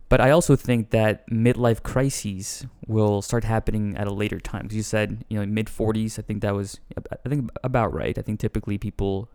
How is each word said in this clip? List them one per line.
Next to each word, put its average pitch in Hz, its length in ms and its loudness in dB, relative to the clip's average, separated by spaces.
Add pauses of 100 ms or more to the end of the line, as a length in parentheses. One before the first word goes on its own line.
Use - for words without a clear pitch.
but 127 140 6
I 131 80 6
also 151 260 6
think 117 340 0
that 107 380 2
midlife 117 540 4
crises 117 840 -4 (200)
will 107 340 4
start 113 240 -2
happening 107 540 0
at 101 80 -4
a 101 60 -2
later 98 280 -2
time. - 260 -8
'Cause 107 100 -8
you 110 60 -2
said, 107 460 -2
you 107 100 -4
know, 104 60 -2
mid 107 240 -2
forties, 110 500 -2
I 107 40 -8
think 104 180 -6
that 101 140 0
was 101 260 -6 (160)
ab-, - 120 -10 (180)
I - 20 -4
think 135 220 -2 (120)
about 123 300 2
right. - 260 -2
I 104 40 -4
think 107 180 -6
typically 104 380 -2
people 98 560 -2